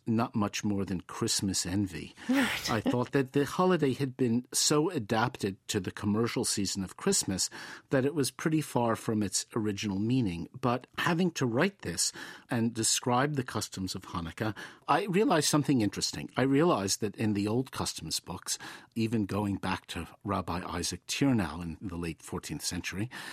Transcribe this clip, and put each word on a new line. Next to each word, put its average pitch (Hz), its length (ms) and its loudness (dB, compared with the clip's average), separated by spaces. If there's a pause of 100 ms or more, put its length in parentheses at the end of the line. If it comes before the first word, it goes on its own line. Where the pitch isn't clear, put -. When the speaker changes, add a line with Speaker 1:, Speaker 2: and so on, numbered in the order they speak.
Speaker 1:
not 120 280 2
much 104 300 0
more 98 220 0
than 92 160 -4
Christmas - 640 -2
envy. 95 480 -2 (140)
Speaker 2:
Right. 254 420 0
Speaker 1:
I 110 100 2
thought 123 320 0
that 135 200 0
the 143 120 2
holiday 165 480 2
had 131 240 -4
been 123 360 2
so 151 380 4
adapted 110 680 0 (120)
to 107 100 -2
the 90 120 -2
commercial 113 560 0
season 98 360 -2
of 90 140 -8
Christmas - 540 0 (400)
that 135 160 4
it 147 80 0
was 139 160 0
pretty 156 320 0
far 117 340 2
from 107 260 0
its - 220 0 (100)
original 104 440 0
meaning. 104 500 2 (100)
But 123 280 0 (120)
having 170 340 2
to 135 140 0
write 139 360 0
this - 300 -2 (380)
and 117 220 2
describe 123 640 2
the 127 80 0
customs - 500 -6
of 95 120 -10
Hanukkah, 87 480 -4 (340)
I 165 160 4
realized 180 440 4
something 139 340 4
interesting. - 520 -2
I 127 80 4
realized 135 600 2
that 104 140 -4
in 107 180 0
the 101 120 0
old 120 240 -2
customs - 500 -4
books, - 380 -8 (360)
even 113 320 0
going 101 300 0
back 92 320 -4
to 85 200 -8 (160)
Rabbi 92 420 -2
Isaac 87 400 -6
Tirnow 92 560 2
in 82 180 -6
the 92 160 -8
late 85 260 -6
fourteenth 76 420 -8
century, 92 460 -6 (220)